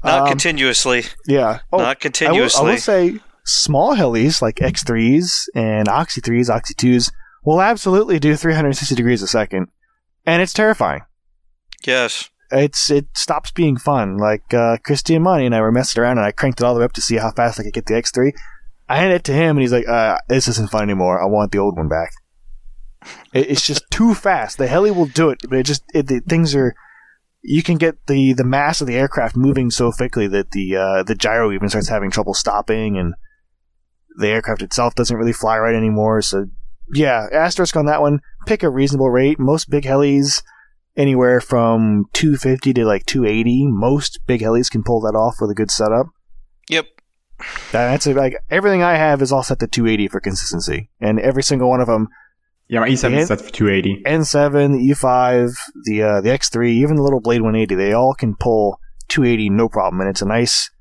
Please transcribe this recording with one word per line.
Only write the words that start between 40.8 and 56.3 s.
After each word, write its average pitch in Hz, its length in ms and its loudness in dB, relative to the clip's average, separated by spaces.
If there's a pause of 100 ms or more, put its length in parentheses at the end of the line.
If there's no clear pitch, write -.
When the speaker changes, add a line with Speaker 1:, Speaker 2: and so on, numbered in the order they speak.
Speaker 2:
anywhere 127 460 4
from 113 720 2
two 147 240 2
fifty 131 360 0
to, 120 120 2
like, 104 200 0
two 127 200 0
eighty. 117 420 2
Most 127 580 0
big 120 160 0
helis 113 300 0
can 110 120 -2
pull 117 180 0
that 110 140 -2
off 110 260 2
with 104 100 -2
a 101 40 -4
good 107 160 -2
setup. 110 360 0 (600)
Speaker 1:
Yep. 160 180 -2 (840)
Speaker 2:
That's 123 360 0
it. 135 100 2
Like, 131 200 0 (120)
everything 190 320 2
I 175 140 2
have 151 260 2
is 131 100 0
all 131 120 0
set - 160 -4
to 117 80 -2
two 117 200 0
eighty 104 200 2
for 95 120 -6
consistency, 92 720 -6 (100)
and 113 200 0
every 135 240 0
single 127 260 0
one 127 120 2
of 117 80 0
'em 110 180 2 (600)
Speaker 3:
Yeah, 117 100 0
my 113 80 0
E 131 80 2
seven 131 220 0
Speaker 2:
the 151 60 2
Speaker 3:
is 175 40 -2
set - 140 -2
for - 100 -16
two 104 180 0
eighty. 95 360 0
Speaker 2:
N 156 200 0
seven, 143 460 2
the 135 80 0
E 135 160 2
five, 127 540 2 (340)
the, 107 180 -2
uh, 104 200 2
the 110 100 2